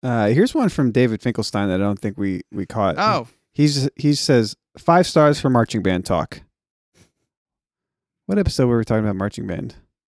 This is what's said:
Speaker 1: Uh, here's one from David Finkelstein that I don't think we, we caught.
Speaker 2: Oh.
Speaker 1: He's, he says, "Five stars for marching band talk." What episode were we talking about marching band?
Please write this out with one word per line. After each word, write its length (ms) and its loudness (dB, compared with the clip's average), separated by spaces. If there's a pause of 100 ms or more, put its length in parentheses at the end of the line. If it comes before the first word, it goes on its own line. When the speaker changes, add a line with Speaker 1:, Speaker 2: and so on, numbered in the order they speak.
Speaker 1:
Uh, 280 0
here's 240 2
one 160 0
from 200 0
David 320 0
Finkelstein 460 -4
that 120 0
I 40 0
don't 160 -2
think 180 -8
we, 220 -4 (100)
we 160 -8
caught. 320 -2
Speaker 2:
Oh. 300 -2 (240)
Speaker 1:
He's, 420 0
he 200 0
says, 420 0 (200)
"Five 300 2
stars 340 2
for 100 0
marching 320 0
band 220 0
talk." 360 -4 (1900)
What 120 -2
episode 280 0
were 120 2
we 60 0
talking 200 0
about 120 -2
marching 300 -6
band? 300 -8 (400)